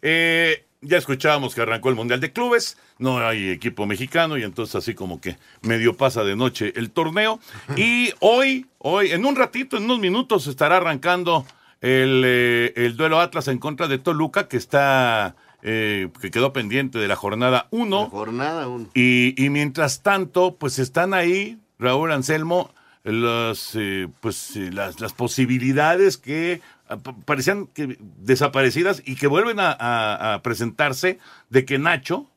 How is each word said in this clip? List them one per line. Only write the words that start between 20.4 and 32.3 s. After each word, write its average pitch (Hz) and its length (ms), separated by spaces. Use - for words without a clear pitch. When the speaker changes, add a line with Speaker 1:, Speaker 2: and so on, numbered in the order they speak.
Speaker 1:
pues 135 180
están 170 380
ahí, 190 420
Raúl 139 320
Anselmo, 156 580
las, 113 720
eh, 98 320
pues, - 360
eh, 95 160
las, 98 280
las 110 140
posibilidades 135 1040
que, 165 440
ah, 110 80
pa-, 127 260
parecían 151 440
que 143 320
desaparecidas 131 1080
y 131 100
que 143 120
vuelven 208 320
a, 180 140
a, 110 600
a 98 80
presentarse 131 800
de 131 160
que 139 120
Nacho 170 480